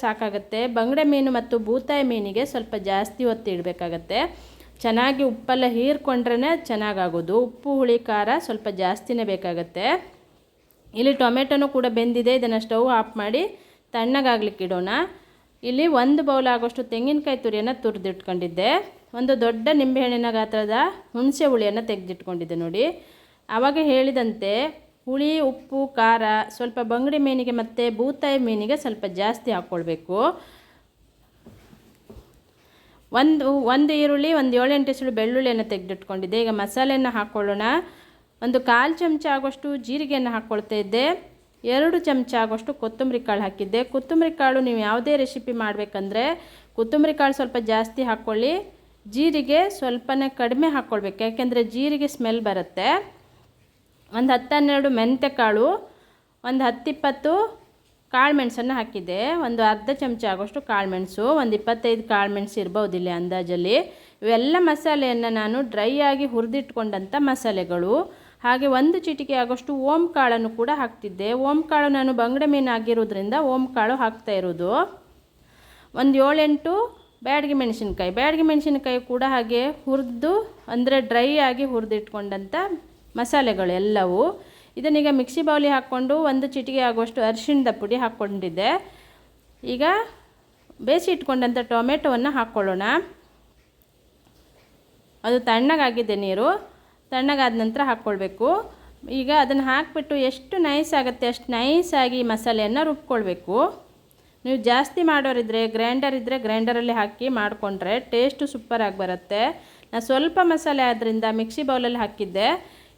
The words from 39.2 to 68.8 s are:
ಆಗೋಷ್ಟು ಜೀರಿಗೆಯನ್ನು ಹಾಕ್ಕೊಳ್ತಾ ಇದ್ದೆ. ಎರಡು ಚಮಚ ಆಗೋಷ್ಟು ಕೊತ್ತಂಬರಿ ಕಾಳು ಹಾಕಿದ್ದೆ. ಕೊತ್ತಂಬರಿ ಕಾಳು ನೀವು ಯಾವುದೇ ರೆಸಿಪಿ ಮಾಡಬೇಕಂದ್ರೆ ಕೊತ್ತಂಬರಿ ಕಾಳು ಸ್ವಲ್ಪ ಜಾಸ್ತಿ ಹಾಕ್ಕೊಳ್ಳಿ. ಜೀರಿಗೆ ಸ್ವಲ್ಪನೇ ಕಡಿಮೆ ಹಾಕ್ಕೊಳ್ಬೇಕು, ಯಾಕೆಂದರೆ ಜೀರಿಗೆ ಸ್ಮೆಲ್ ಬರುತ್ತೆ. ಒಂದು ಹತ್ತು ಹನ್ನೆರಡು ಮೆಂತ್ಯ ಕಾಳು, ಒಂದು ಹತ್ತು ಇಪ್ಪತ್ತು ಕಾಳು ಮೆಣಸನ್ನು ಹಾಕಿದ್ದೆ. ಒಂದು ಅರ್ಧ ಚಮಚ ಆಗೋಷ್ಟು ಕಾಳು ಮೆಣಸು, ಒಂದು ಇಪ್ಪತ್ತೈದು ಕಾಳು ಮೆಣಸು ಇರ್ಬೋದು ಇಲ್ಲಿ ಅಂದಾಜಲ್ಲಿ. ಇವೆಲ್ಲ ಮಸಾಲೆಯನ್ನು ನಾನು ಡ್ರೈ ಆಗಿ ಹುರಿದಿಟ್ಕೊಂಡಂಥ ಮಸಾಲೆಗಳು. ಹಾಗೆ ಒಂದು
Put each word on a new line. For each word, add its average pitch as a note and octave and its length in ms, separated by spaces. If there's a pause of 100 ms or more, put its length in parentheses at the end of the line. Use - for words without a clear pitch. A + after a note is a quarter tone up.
ಆಗೋಷ್ಟು C4+ 340 (180)
ಜೀರಿಗೆಯನ್ನು C4+ 480
ಹಾಕ್ಕೊಳ್ತಾ G#3+ 480
ಇದ್ದೆ. A3+ 220 (680)
ಎರಡು D#4+ 220 (100)
ಚಮಚ B3+ 340
ಆಗೋಷ್ಟು A3 400
ಕೊತ್ತಂಬರಿ A#3+ 480
ಕಾಳು G#3 160
ಹಾಕಿದ್ದೆ. G3 360 (120)
ಕೊತ್ತಂಬರಿ D#4+ 480
ಕಾಳು C4 260
ನೀವು A#3 220
ಯಾವುದೇ A#3+ 320
ರೆಸಿಪಿ B3+ 320 (100)
ಮಾಡಬೇಕಂದ್ರೆ G#3 640 (520)
ಕೊತ್ತಂಬರಿ D4 440
ಕಾಳು C#4 180
ಸ್ವಲ್ಪ B3+ 200 (120)
ಜಾಸ್ತಿ A3 380
ಹಾಕ್ಕೊಳ್ಳಿ. A3 420 (640)
ಜೀರಿಗೆ D4 460 (160)
ಸ್ವಲ್ಪನೇ C4 520 (120)
ಕಡಿಮೆ B3+ 340
ಹಾಕ್ಕೊಳ್ಬೇಕು, G#3 520
ಯಾಕೆಂದರೆ A#3+ 340 (140)
ಜೀರಿಗೆ C#4+ 400
ಸ್ಮೆಲ್ A3+ 340
ಬರುತ್ತೆ. F#3+ 400 (1300)
ಒಂದು B3+ 160
ಹತ್ತು C4 240
ಹನ್ನೆರಡು C#4+ 400
ಮೆಂತ್ಯ B3+ 320 (100)
ಕಾಳು, A3 280 (800)
ಒಂದು C4 180
ಹತ್ತು B3 260
ಇಪ್ಪತ್ತು C#4 380 (840)
ಕಾಳು C#4+ 240
ಮೆಣಸನ್ನು B3 400
ಹಾಕಿದ್ದೆ. F#3+ 400 (260)
ಒಂದು A#3 240
ಅರ್ಧ G#3+ 180 (140)
ಚಮಚ A#3 220 (100)
ಆಗೋಷ್ಟು G#3 360
ಕಾಳು G3 240
ಮೆಣಸು, F#3+ 320 (160)
ಒಂದು A3 180
ಇಪ್ಪತ್ತೈದು A3+ 520
ಕಾಳು G3+ 240
ಮೆಣಸು G3+ 280
ಇರ್ಬೋದು F#3 360
ಇಲ್ಲಿ F3+ 180
ಅಂದಾಜಲ್ಲಿ. F3+ 580 (480)
ಇವೆಲ್ಲ A#3 320 (120)
ಮಸಾಲೆಯನ್ನು C#4 720
ನಾನು G#3+ 160 (180)
ಡ್ರೈ G#3+ 180 (180)
ಆಗಿ C#4 240
ಹುರಿದಿಟ್ಕೊಂಡಂಥ A3+ 800 (160)
ಮಸಾಲೆಗಳು. F#3+ 640 (480)
ಹಾಗೆ B3+ 220 (120)
ಒಂದು D#4 260